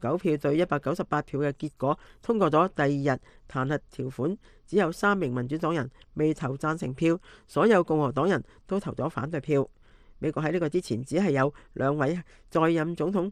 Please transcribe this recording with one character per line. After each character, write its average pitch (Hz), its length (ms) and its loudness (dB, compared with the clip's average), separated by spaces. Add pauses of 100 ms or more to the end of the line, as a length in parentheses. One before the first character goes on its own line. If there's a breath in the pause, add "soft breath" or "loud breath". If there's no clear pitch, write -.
九 151 160 -2
票 160 200 0
對 147 180 0
一 170 80 4
百 160 160 -2
九 135 120 -4
十 170 120 -4
八 147 180 -2
票 - 160 -6
嘅 143 140 -2
結 147 260 -8
果 143 180 0 (240 soft breath)
通 233 160 0
過 190 140 4
咗 165 240 4
第 160 80 0
二 143 320 2
日 127 60 -8 (280 soft breath)
彈 135 200 -2
劾 147 100 -2 (140)
條 127 180 -8
款， 147 260 -4 (300 soft breath)
只 - 100 -2
有 185 140 4
三 202 260 2
名 156 160 -2
民 123 140 -2
主 143 100 -4
黨 165 160 0
人 135 160 -2 (260 soft breath)
未 156 200 2
投 135 220 -4
贊 156 200 -2
成 151 160 -6
票， 165 260 2 (280 loud breath)
所 147 180 0
有 208 200 6
共 156 160 0
和 139 100 0
黨 139 180 0
人 165 140 0 (240 soft breath)
都 - 140 -2
投 151 100 -8
咗 127 180 -4
反 160 220 -8
對 165 100 -4
票。 139 260 0 (540 soft breath)
美 151 120 -2
國 147 100 -4
喺 151 80 0
呢 175 80 0
個 170 100 0
之 180 120 0
前 113 240 -4
只 135 100 -8
係 185 160 2
有 139 240 2 (200 loud breath)
兩 139 220 0
位 151 240 -2 (300 soft breath)
在 170 180 2
任 165 280 0
總 165 160 -2
統 196 200 0